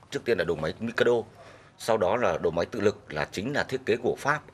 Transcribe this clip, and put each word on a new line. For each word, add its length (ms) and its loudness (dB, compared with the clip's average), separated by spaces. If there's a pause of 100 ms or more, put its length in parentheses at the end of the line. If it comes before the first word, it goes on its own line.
(100)
Trước 140 -6
tiên 140 2
là 60 2
đầu 120 -2
máy 240 -4
Mikado, 340 4 (640)
sau 180 0
đó 200 2
là 220 2
đầu 120 0
máy 160 0
tự 140 -6
lực 320 0
là 200 -2
chính 200 -4
là 100 0
thiết 240 -4
kế 100 2
của 220 -2
Pháp 240 -2 (120)